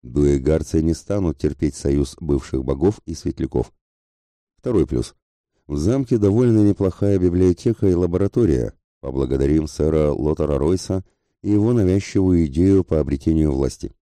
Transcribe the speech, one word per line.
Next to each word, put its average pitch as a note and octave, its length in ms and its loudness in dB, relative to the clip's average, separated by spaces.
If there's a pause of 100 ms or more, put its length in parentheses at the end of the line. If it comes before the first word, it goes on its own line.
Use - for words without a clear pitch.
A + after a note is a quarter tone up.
Дуэгарцы C#2+ 800 0
не D#2+ 140 0
станут F#2 420 -4
терпеть D2 380 -4
союз C#2+ 440 -2
бывших C2+ 460 -4
богов C#2+ 400 -2
и E2 80 -10
светляков. - 580 -6 (840)
Второй G2+ 300 0
плюс. A#1+ 260 -6 (540)
В D2 100 -6
замке A#2+ 400 0
довольно G#2+ 500 2
неплохая G2 520 0
библиотека F2+ 680 2
и F#2 60 4
лаборатория. F2 800 0 (260)
Поблагодарим C#2 680 0
сэра D#2 440 0
Лотара D2+ 460 -2
Ройса F#2 480 -2 (380)
и G2 80 -2
его G#2 200 2
навязчивую F#2 760 2
идею F2+ 360 2
по D#2+ 160 0
обретению D2+ 520 0
власти. C2 520 -4